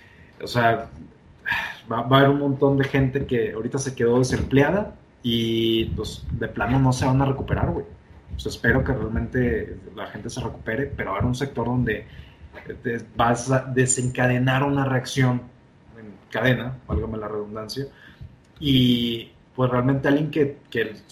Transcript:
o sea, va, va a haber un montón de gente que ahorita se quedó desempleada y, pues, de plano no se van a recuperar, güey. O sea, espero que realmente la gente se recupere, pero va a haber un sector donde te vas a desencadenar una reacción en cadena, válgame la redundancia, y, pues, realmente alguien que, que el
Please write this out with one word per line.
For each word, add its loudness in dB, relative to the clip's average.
o -10
sea, 2
va, -2
va 4
a 8
haber 8
un 2
montón 2
de 2
gente 0
que 0
ahorita -4
se -6
quedó 4
desempleada 2
y, 2
pues, -8
de -4
plano 0
no 4
se -2
van 2
a 2
recuperar, 0
güey. -4
O -8
sea, -8
espero 2
que 0
realmente -2
la -10
gente -12
se -8
recupere, -4
pero -6
va -4
a 0
haber 2
un 0
sector -4
donde 0
te -4
vas 2
a 4
desencadenar 2
una 2
reacción 0
en -18
cadena, 0
válgame -2
la -6
redundancia, -8
y, 2
pues, 2
realmente 2
alguien 2
que, 0
que -2
el -6